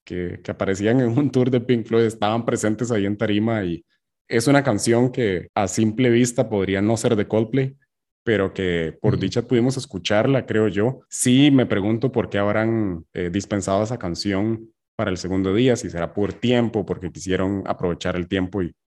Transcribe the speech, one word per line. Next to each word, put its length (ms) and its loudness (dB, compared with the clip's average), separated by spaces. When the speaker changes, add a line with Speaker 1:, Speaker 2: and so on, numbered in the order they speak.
Speaker 1:
que, 400 -8
que 80 -8
aparecían 480 0
en 180 0
un 140 2
tour 180 2
de 120 2
Pink 240 0
Floyd 200 2
estaban 400 0
presentes 460 -2
ahí 140 0
en 120 -2
tarima 460 0
y 200 -4
es 200 0
una 160 4
canción 480 2
que 440 -2
a 120 0
simple 420 0
vista 400 2
podría 320 0
no 160 2
ser 180 0
de 120 0
Coldplay, 480 0
pero 300 0
que 460 -2
por 140 2
Speaker 2:
Ujú. 80 -2
Speaker 1:
dicha 260 -2
pudimos 300 2
escucharla, 680 0
creo 220 2
yo. 400 -2
Sí, 440 4
me 160 4
pregunto 440 0
por 180 -2
qué 80 -2
habrán, 760 0
eh, 180 -4
dispensado 520 -2
esa 140 -6
canción 720 -4
para 160 -2
el 60 -4
segundo 360 -2
día, 220 4
si 140 -6
será 240 -6
por 200 -2
tiempo, 500 0
porque 280 -6
quisieron 560 -2
aprovechar 480 -4
el 120 -6
tiempo 360 -2
y 100 -6